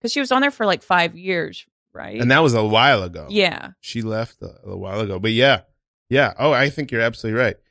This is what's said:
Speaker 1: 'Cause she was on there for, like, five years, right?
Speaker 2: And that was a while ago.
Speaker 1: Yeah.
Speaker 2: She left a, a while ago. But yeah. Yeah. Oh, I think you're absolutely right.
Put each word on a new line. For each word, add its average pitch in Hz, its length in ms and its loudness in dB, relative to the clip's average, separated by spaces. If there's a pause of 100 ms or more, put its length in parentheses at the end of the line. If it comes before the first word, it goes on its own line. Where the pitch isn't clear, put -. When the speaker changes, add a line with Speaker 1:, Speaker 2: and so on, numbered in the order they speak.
Speaker 1:
'Cause 233 100 -6
she - 80 -2
was 269 120 -2
on 254 100 2
there 285 100 2
for, 233 140 -4
like, 185 180 0
five 170 340 2
years, 175 480 -6 (280)
right? 104 280 -10
Speaker 2:
And 120 80 2
that 143 140 6
was 135 100 4
a 113 100 2
while 110 380 4
ago. 87 280 -10
Speaker 1:
Yeah. 196 400 -2 (100)
Speaker 2:
She - 240 -10
left 110 400 -6
a, 95 120 -16 (140)
a 95 80 -10
while 95 220 -8
ago. 98 200 -4
But 110 120 0
yeah. 120 300 4 (480)
Yeah. 127 280 2
Oh, 147 140 2
I 135 180 2
think 143 220 -8
you're 113 100 -2
absolutely 113 400 -2
right. 110 140 0 (160)